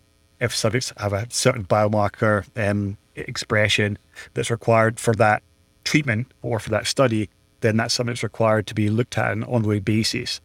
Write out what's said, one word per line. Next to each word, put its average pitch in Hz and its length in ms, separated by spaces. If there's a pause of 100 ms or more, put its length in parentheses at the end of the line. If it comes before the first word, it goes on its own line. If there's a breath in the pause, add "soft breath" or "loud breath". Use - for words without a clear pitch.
(400)
if 120 140
subjects 117 420
have 104 160
a 101 180
certain 120 340
biomarker, 107 840 (100)
um, 101 400 (200)
expression 107 840 (340 loud breath)
that's 131 180
required 113 480
for 117 160
that 107 280 (420)
treatment 135 480 (100)
or 123 160
for - 120
that 104 160
study, 113 420 (320)
then 110 160
that's 117 180
something 120 180
that's 117 120
required 110 420
to - 80
be 104 140
looked 110 300
at 120 120
on 104 120
an - 20
ongoing 107 380
basis. 113 640